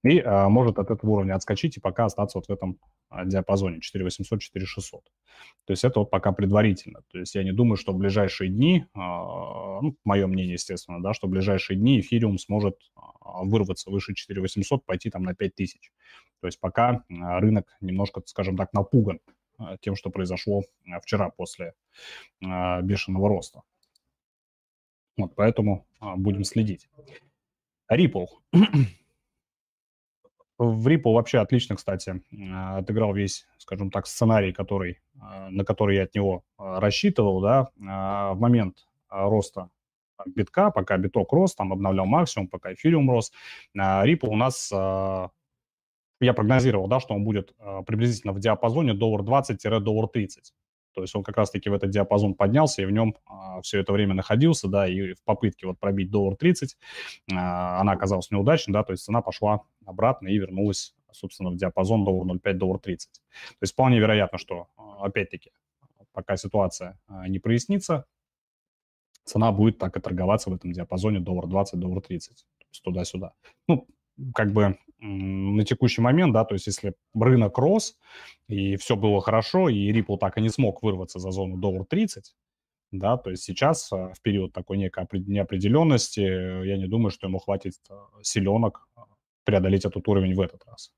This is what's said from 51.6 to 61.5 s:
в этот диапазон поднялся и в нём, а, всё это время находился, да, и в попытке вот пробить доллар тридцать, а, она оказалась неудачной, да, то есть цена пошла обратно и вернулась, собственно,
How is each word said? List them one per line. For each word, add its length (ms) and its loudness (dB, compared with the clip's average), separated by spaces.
в 20 2
этот 180 0
диапазон 440 2
поднялся 480 2
и 20 0
в 60 -2
нём, 260 0
а, 360 -14
всё 160 -4
это 140 0
время 220 2
находился, 540 2
да, 200 2
и 260 -4
в 100 -20
попытке 440 -2
вот 100 -8
пробить 320 -2
доллар 260 0
тридцать, 400 2
а, 480 -2
она 120 4
оказалась 400 -2
неудачной, 420 0
да, 80 2
то 100 -4
есть 120 -8
цена 180 -2
пошла 400 -2
обратно 420 -2
и 100 0
вернулась, 580 -4
собственно, 380 -10